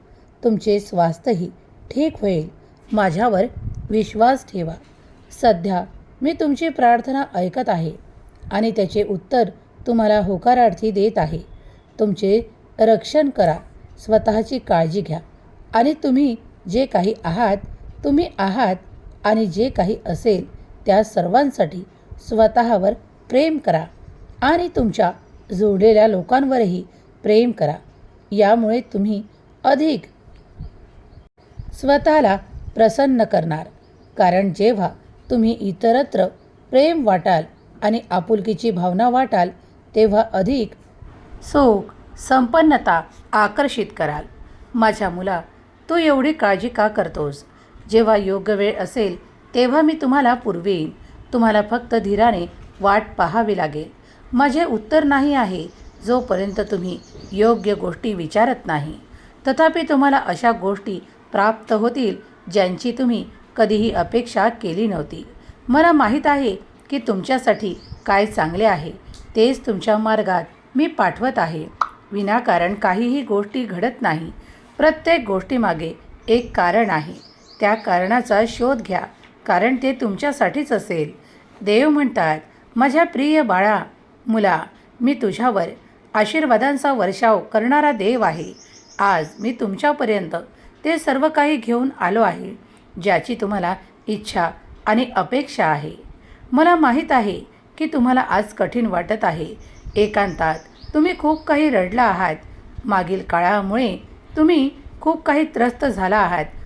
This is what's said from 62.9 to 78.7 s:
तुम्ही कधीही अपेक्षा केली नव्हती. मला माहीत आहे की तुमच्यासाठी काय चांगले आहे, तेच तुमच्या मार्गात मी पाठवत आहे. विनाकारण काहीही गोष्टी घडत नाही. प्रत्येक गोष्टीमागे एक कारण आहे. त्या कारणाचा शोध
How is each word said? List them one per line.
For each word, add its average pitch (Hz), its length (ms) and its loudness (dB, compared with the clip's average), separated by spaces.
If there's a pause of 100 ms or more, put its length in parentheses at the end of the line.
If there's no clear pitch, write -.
तुम्ही 233 320 -2 (320)
कधीही 214 340 2
अपेक्षा 214 580 0
केली 202 380 -4
नव्हती. 160 400 -6 (420)
मला 311 240 4
माहीत 285 340 2
आहे 277 300 0 (340)
की 277 80 -4
तुमच्यासाठी 214 760 -2 (320)
काय 202 200 2
चांगले 180 380 -2
आहे, 175 280 0 (440)
तेच 233 300 2
तुमच्या 214 320 -2
मार्गात 214 460 0 (320)
मी 302 100 2
पाठवत 226 520 -2
आहे. 160 280 -4 (460)
विनाकारण 202 640 0
काहीही 226 480 -2
गोष्टी 208 420 -4
घडत 208 380 -6
नाही. 160 300 -4 (460)
प्रत्येक 311 480 0
गोष्टीमागे 190 640 -2 (360)
एक 240 280 0
कारण 196 340 2
आहे. 160 240 -4 (460)
त्या 208 140 2
कारणाचा 214 720 0
शोध 240 340 -2